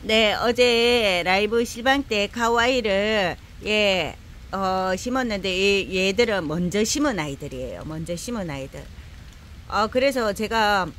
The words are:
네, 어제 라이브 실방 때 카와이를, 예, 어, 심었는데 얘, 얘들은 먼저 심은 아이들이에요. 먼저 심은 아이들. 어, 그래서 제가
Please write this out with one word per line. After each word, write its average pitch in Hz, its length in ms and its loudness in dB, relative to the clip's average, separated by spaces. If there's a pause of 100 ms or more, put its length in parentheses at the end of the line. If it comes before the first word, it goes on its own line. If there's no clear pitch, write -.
네, 220 320 4
어제 233 880 4
라이브 208 400 2
실방 262 400 0
때 208 240 0
카와이를, 220 1080 2 (300)
예, 196 480 2 (380)
어, 185 440 0
심었는데 226 540 -2
얘, 185 580 2
얘들은 196 380 2
먼저 175 380 0
심은 254 340 0
아이들이에요. 135 680 -8
먼저 156 320 -8
심은 208 320 -6
아이들. 139 340 -10 (880)
어, 208 200 0
그래서 254 440 2
제가 208 540 2 (120)